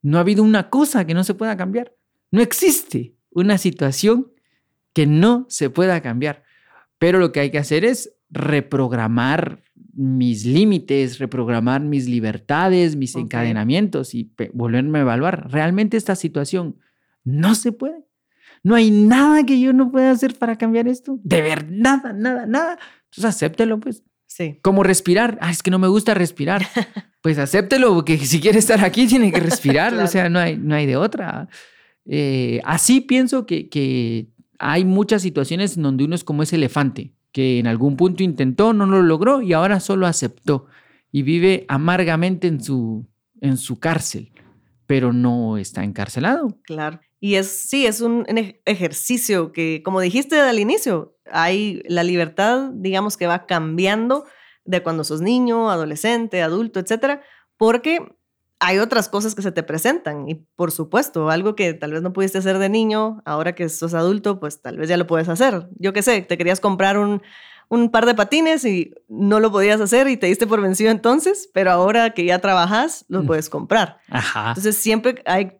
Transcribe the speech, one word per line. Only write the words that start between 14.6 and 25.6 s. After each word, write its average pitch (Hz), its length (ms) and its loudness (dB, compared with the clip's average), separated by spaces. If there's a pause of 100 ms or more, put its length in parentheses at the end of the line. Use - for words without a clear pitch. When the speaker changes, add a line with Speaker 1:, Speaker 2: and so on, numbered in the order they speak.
Speaker 1:
a - 20 2
evaluar. 139 500 -2
¿Realmente 185 460 0
esta 208 180 -2
situación 156 640 -4 (460)
no 160 320 2
se 233 160 -4
puede? 285 340 -10 (580)
¿No 208 120 4
hay 220 160 6
nada 262 540 6
que 262 140 4
yo 262 140 4
no 254 180 4
pueda 262 200 4
hacer 262 240 0
para 226 220 -4
cambiar 233 300 0
esto? 254 360 -6
¿De 165 180 2
verdad? 151 280 -2
Nada, 240 440 0
nada, 240 320 -4
nada. 320 320 -2 (280)
Entonces - 200 -8
acéptelo, 214 540 0
pues. 220 240 -10 (240)
Speaker 2:
Sí. 156 340 -10
Speaker 1:
Como 196 220 4
respirar. 190 580 2
"Ah, 170 80 -2
es 170 140 -4